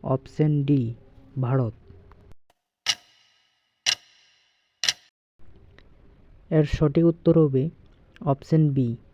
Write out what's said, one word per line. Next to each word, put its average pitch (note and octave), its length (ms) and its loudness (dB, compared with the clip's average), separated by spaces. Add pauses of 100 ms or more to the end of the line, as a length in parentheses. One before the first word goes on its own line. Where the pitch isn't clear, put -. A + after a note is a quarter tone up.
অপশন D3 500 -2 (100)
ডি, C#3 200 2 (580)
ভারত। B2 340 -2 (4000)
এর D#3 140 2 (120)
সঠিক D#3+ 280 2
উত্তর E3 340 2
হবে C3+ 240 2 (580)
অপশন C#3 480 0
বি C3+ 200 -2 (240)